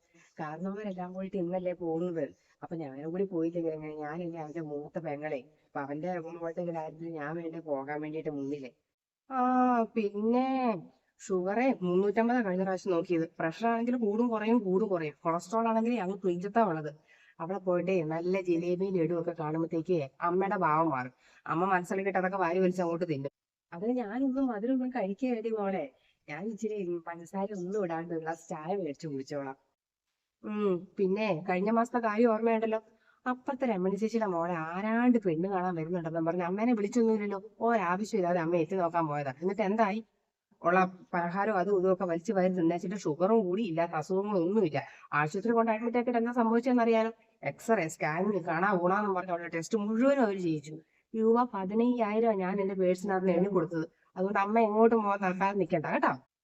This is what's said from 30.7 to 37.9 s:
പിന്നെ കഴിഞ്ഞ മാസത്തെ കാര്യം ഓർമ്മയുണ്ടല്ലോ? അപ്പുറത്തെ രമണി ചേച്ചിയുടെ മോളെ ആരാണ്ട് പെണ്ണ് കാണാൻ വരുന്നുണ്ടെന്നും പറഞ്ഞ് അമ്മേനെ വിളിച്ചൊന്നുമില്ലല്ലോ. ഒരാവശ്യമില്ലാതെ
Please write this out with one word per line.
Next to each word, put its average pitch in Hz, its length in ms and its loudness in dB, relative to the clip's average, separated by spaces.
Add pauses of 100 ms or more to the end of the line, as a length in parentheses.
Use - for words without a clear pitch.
പിന്നെ 190 520 0
കഴിഞ്ഞ 185 200 2
മാസത്തെ 233 300 2
കാര്യം 226 340 4
ഓർമ്മയുണ്ടല്ലോ? 220 460 2 (460)
അപ്പുറത്തെ 254 400 -4
രമണി 196 300 2
ചേച്ചിയുടെ 220 300 0
മോളെ 175 320 0
ആരാണ്ട് 220 600 2
പെണ്ണ് 180 300 0
കാണാൻ 185 280 0
വരുന്നുണ്ടെന്നും 165 500 -2
പറഞ്ഞ് 175 180 0
അമ്മേനെ 208 300 0
വിളിച്ചൊന്നുമില്ലല്ലോ. 208 680 0 (180)
ഒരാവശ്യമില്ലാതെ 190 800 2